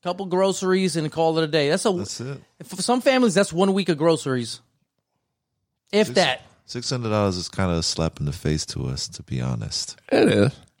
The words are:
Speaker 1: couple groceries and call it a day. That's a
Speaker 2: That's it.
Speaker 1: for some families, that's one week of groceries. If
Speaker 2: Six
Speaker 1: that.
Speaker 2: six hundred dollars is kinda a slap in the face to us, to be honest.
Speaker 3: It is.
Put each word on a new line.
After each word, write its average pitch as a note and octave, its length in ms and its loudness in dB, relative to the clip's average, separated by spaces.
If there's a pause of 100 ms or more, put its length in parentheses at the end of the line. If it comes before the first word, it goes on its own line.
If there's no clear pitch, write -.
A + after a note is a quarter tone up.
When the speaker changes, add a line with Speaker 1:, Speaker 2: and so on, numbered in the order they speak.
Speaker 1:
couple F3+ 240 -4
groceries F#3 680 2
and D#3 140 -2
call D#3+ 280 2
it D#3+ 60 2
a - 40 -4
day. D3 220 2
That's F#3 160 0
a G#3 60 2
Speaker 2:
That's - 280 -6
it. C3+ 200 -10 (240)
Speaker 1:
for F#3+ 180 -12
some B3 180 2
families, B3+ 340 4
that's G3 180 2
one F#3+ 220 4
week F#3+ 140 0
of E3 100 0
groceries. C#3 640 0 (1300)
If G#3 160 2
Speaker 2:
Six A3+ 80 -8
Speaker 1:
that. D3 260 2 (240)
Speaker 2:
six - 240 -8
hundred B2 200 -2
dollars G2+ 260 2
is F2 120 -6
kinda F#2 260 -2
a E2 80 0
slap - 380 -2
in D2 60 -2
the C#2+ 60 -4
face D#2 340 -2
to - 200 -6
us, C2 220 -6
to - 140 -16
be C2 180 -6
honest. B1 560 -6 (160)
Speaker 3:
It - 160 4
is. G#2 240 4 (280)